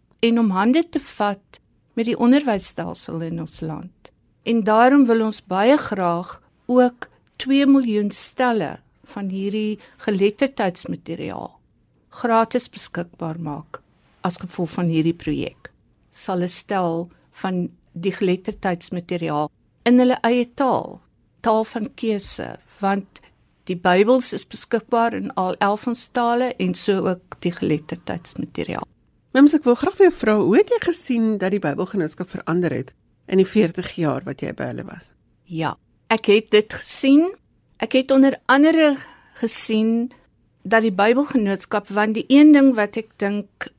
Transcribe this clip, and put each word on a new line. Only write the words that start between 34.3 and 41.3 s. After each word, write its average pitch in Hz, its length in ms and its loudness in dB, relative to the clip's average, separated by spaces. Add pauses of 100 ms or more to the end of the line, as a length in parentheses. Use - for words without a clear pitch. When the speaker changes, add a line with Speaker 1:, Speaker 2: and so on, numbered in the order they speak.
Speaker 2:
jy - 160 -8
by 127 140 -6
hulle 117 160 -10
was? - 240 -18 (340)
Speaker 1:
Ja, 160 300 -6 (340)
ek 220 240 0
het 220 220 2
dit 208 180 2
gesien. 285 540 2 (520)
Ek 226 140 -6
het 262 180 2
onder 269 280 4 (100)
andere 302 460 6 (420)
gesien 226 720 0 (560)
dat 220 180 2
die 220 100 0
Bybelgenootskap, 208 1000 0